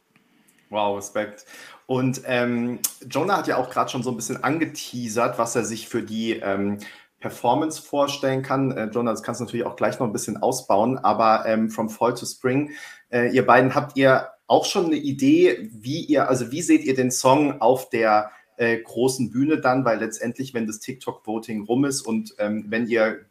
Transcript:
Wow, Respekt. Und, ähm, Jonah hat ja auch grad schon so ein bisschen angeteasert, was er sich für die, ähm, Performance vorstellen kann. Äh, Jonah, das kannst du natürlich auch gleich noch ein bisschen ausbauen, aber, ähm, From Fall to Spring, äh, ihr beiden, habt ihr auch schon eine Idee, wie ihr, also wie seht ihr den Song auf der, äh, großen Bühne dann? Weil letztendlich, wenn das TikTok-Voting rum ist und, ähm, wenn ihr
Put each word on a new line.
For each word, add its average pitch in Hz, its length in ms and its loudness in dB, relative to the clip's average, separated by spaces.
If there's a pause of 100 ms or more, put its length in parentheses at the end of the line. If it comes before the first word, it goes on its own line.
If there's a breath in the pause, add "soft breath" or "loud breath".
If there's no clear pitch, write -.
(720)
Wow, 104 260 0
Respekt. 104 500 -8 (400 loud breath)
Und, 127 400 0
ähm, 120 520 -2 (300)
Jonah 175 280 0
hat 160 100 -2
ja 127 120 0
auch 127 100 -4
grad 120 220 -2
schon 127 120 -6
so 127 80 -2
ein 113 60 -6
bisschen 120 260 -6
angeteasert, 123 960 -2
was - 160 -2
er 113 100 0
sich 110 220 -8
für 113 160 -4
die, 110 300 -4
ähm, 101 460 -2 (420 loud breath)
Performance 135 600 -2
vorstellen 139 600 -2
kann. 135 300 0
Äh, 110 140 -4
Jonah, 120 240 -2
das 110 120 -4
kannst 120 180 -8
du 120 40 -4
natürlich 113 220 -4
auch - 100 -8
gleich 113 220 0
noch 127 80 0
ein 104 60 -4
bisschen 113 260 -6
ausbauen, 120 600 2
aber, 110 480 4
ähm, 110 240 0
From 110 200 -4
Fall 120 240 0
to 117 100 -10
Spring, 135 460 -2 (400 loud breath)
äh, 120 240 2
ihr 123 120 4
beiden, 131 280 6
habt 139 240 -2
ihr 131 300 6 (180)
auch 131 180 4
schon 185 220 0
eine 156 100 2
Idee, 147 760 4
wie 123 280 -8
ihr, - 280 2
also 127 220 0
wie 151 120 -6
seht 156 220 4
ihr 139 100 0
den 127 160 2
Song 139 500 2
auf 127 300 2
der, 110 400 2 (260 loud breath)
äh, 117 220 0
großen 123 520 -2
Bühne 139 280 0
dann? 135 260 2
Weil 113 140 2
letztendlich, 117 560 -6
wenn 113 120 -2
das 107 140 -10
TikTok-Voting 110 840 -8
rum 123 200 2
ist 135 160 -2
und, 110 380 -4
ähm, 107 300 -2
wenn 113 200 -2
ihr 110 420 0